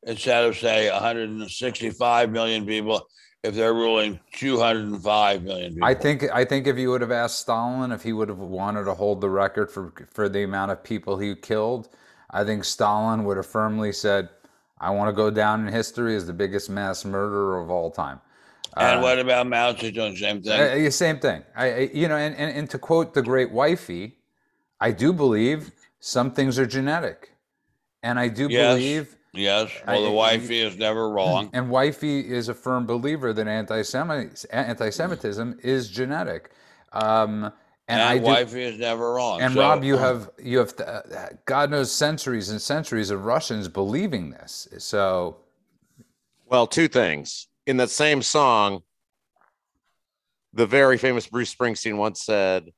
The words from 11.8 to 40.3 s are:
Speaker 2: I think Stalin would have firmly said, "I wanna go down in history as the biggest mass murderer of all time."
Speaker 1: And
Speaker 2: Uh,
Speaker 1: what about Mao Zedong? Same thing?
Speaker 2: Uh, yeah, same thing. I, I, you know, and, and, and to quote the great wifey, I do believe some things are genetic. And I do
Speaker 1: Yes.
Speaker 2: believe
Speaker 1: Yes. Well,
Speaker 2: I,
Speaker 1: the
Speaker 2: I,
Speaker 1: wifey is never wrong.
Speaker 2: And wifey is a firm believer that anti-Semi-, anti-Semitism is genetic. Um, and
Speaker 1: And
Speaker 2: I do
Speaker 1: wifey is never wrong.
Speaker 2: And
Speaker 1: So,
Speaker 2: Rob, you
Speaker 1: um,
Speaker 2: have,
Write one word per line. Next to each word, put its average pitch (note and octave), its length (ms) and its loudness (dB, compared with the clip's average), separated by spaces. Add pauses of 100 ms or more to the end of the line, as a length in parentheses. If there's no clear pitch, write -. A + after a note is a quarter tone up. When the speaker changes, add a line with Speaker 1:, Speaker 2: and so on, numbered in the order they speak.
Speaker 2:
I G2+ 140 -2
think G#2 200 -2
Stalin A2 640 0
would G2 120 0
have F#2+ 100 -6
firmly G#2+ 440 -2
said, G2 380 0 (500)
"I F2 120 -4
wanna G#2 220 0
go G#2+ 180 2
down G#2+ 360 2
in G2+ 60 -6
history A2+ 420 -2
as F#2 120 -4
the F2 60 -8
biggest G2 360 -2
mass G2 360 -4
murderer G2 540 -2
of E2+ 120 -8
all E2+ 180 -2
time." C#2 300 -8 (580)
Speaker 1:
And A#2+ 220 4
Speaker 2:
Uh, - 20 2
Speaker 1:
what B2+ 180 4
about B2+ 280 2
Mao A#2+ 260 2
Zedong? G#2+ 440 -6
Same G#2 260 -4
thing? G#2+ 180 2
Speaker 2:
Uh, C3+ 140 4
yeah, D3+ 140 4
same D#3 300 0
thing. G#2 240 -2 (120)
I, B2 180 -2
I, B2+ 200 0
you D#3 140 0
know, D3+ 100 0
and, D3+ 180 -4
and, D3 200 -4
and D3 140 -6
to - 100 -8
quote E3 360 0
the C#3 80 4
great B2+ 280 2
wifey, A#2+ 680 -2 (640)
I A2+ 120 2
do A#2+ 220 2
believe C#3 580 2 (280)
some B2+ 320 -2
things C3+ 280 0
are C3+ 80 4
genetic. C3+ 640 -4 (720)
And B2 160 0
I B2 100 0
do B2+ 200 -2
Speaker 1:
Yes. A#2+ 260 4
Speaker 2:
believe C#3+ 400 -2 (180)
Speaker 1:
Yes. G2+ 380 0 (160)
Well, A2+ 100 2
Speaker 2:
I, G#2 40 2
Speaker 1:
the G#2 80 2
Speaker 2:
I, G#2 40 0
Speaker 1:
wifey A2+ 480 2
is G#2+ 140 -4
never A2 340 -2
wrong. G2 440 0
Speaker 2:
And B2 160 -2
wifey C#3+ 500 0
is A#2+ 300 -4
a A#2+ 40 -4
firm B2+ 320 -2
believer B2 460 -2
that A2 160 -2
anti-Semi-, A2 800 -4 (240)
anti-Semitism A#2 1120 -4
is B2+ 260 -2
genetic. A#2 600 -6 (400)
Um, A2 540 0
and - 80 -10 (340)
Speaker 1:
And A2+ 140 2
Speaker 2:
I A#2+ 160 4
do A#2+ 80 0
Speaker 1:
wifey A#2+ 380 2
is A#2 140 -6
never A#2 360 -2
wrong. A#2+ 280 0
Speaker 2:
And C3 120 2
Speaker 1:
So, C3+ 80 4
Speaker 2:
Rob, C#3 240 4
you C#3 100 2
Speaker 1:
um, B2+ 60 4
Speaker 2:
have, B2 360 0